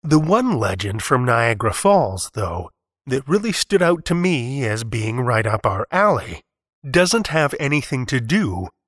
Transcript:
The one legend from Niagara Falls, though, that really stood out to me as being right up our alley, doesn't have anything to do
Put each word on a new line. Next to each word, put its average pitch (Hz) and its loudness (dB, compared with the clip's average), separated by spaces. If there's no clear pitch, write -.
The 156 4
one 196 2
legend 98 -4
from 127 2
Niagara 117 2
Falls, 143 2
though, 87 -6
that 135 -4
really 208 0
stood - 0
out 170 2
to 170 0
me 139 0
as 110 -2
being 113 -4
right 113 0
up 110 -2
our 98 0
alley, 180 0
doesn't 185 2
have 151 0
anything 139 -2
to 131 -2
do 113 -2